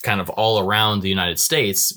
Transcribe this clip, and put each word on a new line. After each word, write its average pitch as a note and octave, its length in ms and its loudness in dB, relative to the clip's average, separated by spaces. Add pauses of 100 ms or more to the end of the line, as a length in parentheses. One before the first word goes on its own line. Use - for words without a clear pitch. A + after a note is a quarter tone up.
kind G2+ 180 -2
of F#2 80 -6
all A2 300 2
around G#2 420 2
the F#2+ 80 -2
United F2+ 300 -2
States, A#2 580 0